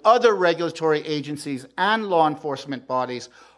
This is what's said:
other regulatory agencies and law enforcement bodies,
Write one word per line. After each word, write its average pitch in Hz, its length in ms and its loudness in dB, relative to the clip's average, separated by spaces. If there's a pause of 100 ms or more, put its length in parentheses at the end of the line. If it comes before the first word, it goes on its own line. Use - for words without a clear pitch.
other 226 300 6
regulatory 165 720 0
agencies 147 600 -6 (140)
and 214 260 0
law 165 220 4
enforcement 143 600 -6
bodies, 123 400 -4 (300)